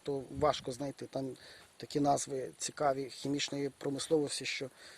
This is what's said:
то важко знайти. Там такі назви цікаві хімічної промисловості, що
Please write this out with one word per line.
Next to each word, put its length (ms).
то 200
важко 320
знайти. 340
Там 240
такі 220
назви 580
цікаві 520
хімічної 600
промисловості, 760
що 240